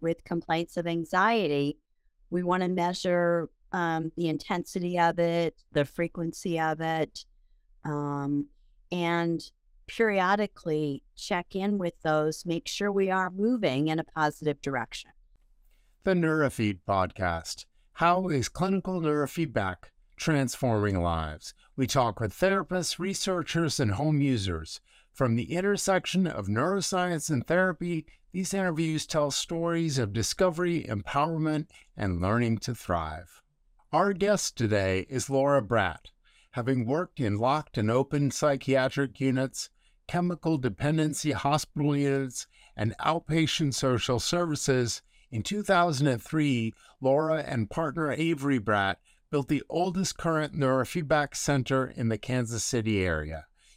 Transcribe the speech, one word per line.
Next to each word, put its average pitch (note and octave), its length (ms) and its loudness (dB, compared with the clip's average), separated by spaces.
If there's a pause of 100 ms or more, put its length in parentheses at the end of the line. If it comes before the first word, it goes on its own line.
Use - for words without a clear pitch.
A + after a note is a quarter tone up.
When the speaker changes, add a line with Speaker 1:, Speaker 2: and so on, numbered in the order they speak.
Speaker 1:
with E3+ 220 -2
complaints E3+ 520 -4
of E3+ 100 -2
anxiety, E3+ 920 2 (500)
we F3+ 140 -2
wanna F3+ 260 2
measure, F3 800 0 (240)
um, E3 440 -2
the E3+ 120 0
intensity F3 720 -2
of E3+ 220 4
it, E3+ 340 2 (160)
the D3 140 2
frequency E3 720 -4
of D#3 220 0
it, D#3+ 440 -2 (600)
um, C#3+ 640 -2 (420)
and E3+ 580 -2 (380)
periodically F#3 1160 0 (100)
check - 400 -6
in G3 240 -2
with F3 240 -2
those, D#3 420 0
make E3+ 220 -4
sure G3+ 240 -2
we G3 220 2
are F#3 180 0
moving F#3+ 560 2
in D#3+ 140 2
a D#3 40 -4
positive D3+ 560 -2
direction. - 520 -6 (880)
Speaker 2:
The F#3+ 120 2
Neurofeed D3 760 2
Podcast. F2+ 800 -2 (260)
How F3+ 340 2
is D3 220 0
clinical F#3 520 -2
neurofeedback C#3+ 760 -2 (400)
transforming A#2 840 2
lives? D#2+ 540 -2 (220)
We C3 100 2
talk A#2+ 320 0
with G#2 140 -2
therapists, F3+ 680 0
researchers, F3 800 -2
and A2 140 2
home D3 280 2
users. F#2+ 600 -2 (320)
From A#2+ 240 2
the A#2+ 160 -4
intersection F#3 760 0
of G2+ 220 -4
neuroscience F3 840 0
and C3+ 160 0
therapy, F3 580 0 (280)
these F#3 200 -4
interviews E3 540 0
tell D3 240 0
stories E3 640 -2
of A2+ 160 0
discovery, E3+ 760 0
empowerment, D#3 800 -2 (300)
and F#2+ 240 -2
learning A2+ 380 2
to B2 160 -6
thrive. E2 600 -4 (560)
Our G3+ 200 2
guest G3 440 0
today G2 520 2
is B2+ 200 -4
Laura C#3 320 4
Bratt. G2 520 -2 (400)
Having B2 340 0
worked D#3 320 -2
in G#2 200 0
locked C3+ 380 -2
and G#2+ 140 2
open C#3 400 2
psychiatric C3+ 880 0
units, C3 500 0 (380)
chemical F3 520 0
dependency D3 720 0
hospital D3 640 0
units, C#3 500 0 (300)
and A2 220 0
outpatient D#3 760 0
social B2+ 460 0
services, C#3 800 0 (300)
in A2+ 100 -2
two G#3 220 -4
thousand F3 420 4
and B2 160 2
three, C3 500 0 (280)
Laura D3+ 420 2
and A2+ 260 -2
partner D3+ 440 -2
Avery C#3 480 0
Bratt G2+ 340 2 (340)
built C#3+ 200 -2
the D3 200 0
oldest F3+ 480 -2
current D#3 380 -2
neurofeedback C#3 800 0
center C3+ 640 0
in A#2 140 0
the A2 80 0
Kansas A#2 440 -2
City A2 420 0
area, D#2 420 -2 (300)